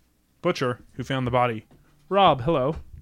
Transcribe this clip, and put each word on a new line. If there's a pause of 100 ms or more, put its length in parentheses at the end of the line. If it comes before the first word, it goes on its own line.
(420)
Butcher, (140)
who
found
the
body. (420)
Rob,
hello. (240)